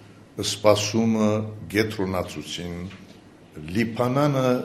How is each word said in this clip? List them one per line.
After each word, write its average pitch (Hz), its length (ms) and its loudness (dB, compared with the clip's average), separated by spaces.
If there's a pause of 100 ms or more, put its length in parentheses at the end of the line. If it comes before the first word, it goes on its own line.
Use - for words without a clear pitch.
(420)
սպասումը 107 880 2 (360)
կենտրոնացուցին 90 1120 -4 (880)
Լիբանանը 123 840 0 (180)